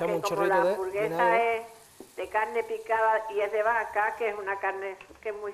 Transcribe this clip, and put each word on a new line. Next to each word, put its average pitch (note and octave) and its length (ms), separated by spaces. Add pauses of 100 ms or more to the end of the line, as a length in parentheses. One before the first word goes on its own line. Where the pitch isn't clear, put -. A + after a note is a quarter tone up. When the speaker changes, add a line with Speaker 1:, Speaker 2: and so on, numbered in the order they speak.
Speaker 1:
Echamos F3+ 140
un - 40
Speaker 2:
como G3+ 140
Speaker 1:
chorrito F#3+ 200
Speaker 2:
la F3+ 100
Speaker 1:
de F3+ 60
Speaker 2:
hamburguesa F#3+ 360
Speaker 1:
vinagre. A#3 500
Speaker 2:
es - 600
de F#3 120
carne A3 340
picada A3 680
y G3+ 60
es G#3 120
de G#3+ 120
vaca, G#3+ 540
que A#3 120
es G#3 80
una G3 220
carne F#3+ 380 (240)
que A3 80
es G#3 60
muy G#3 180